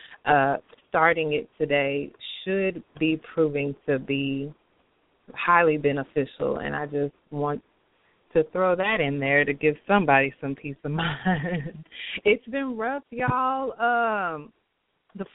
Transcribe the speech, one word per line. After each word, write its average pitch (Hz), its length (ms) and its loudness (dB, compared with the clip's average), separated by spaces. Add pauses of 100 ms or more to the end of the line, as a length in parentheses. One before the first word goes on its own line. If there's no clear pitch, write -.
(240)
uh, 139 320 4 (320)
starting 160 460 2
it - 140 -4 (100)
today 143 520 0 (320)
should 190 400 -2 (160)
be 160 220 0 (140)
proving 143 400 0 (120)
to 139 120 2
be 139 540 -4 (840)
highly 170 420 4
beneficial. 143 840 -2
And 143 160 -6
I 147 120 -4
just 143 280 -4 (160)
want 147 320 -4 (720)
to 160 200 4
throw 180 240 2
that 202 240 0
in 143 200 0
there 139 240 4
to 143 80 -2
give 147 240 0 (100)
somebody 143 540 4
some 139 140 -6
peace 139 300 -12
of 143 60 -6
<laughs> - 20 -4
mind. 165 920 -2 (400)
It's 208 220 2
been 262 300 -6
rough, 254 340 -4
y'all. 254 600 -2
Um, 214 800 -2 (640)
the 190 180 -8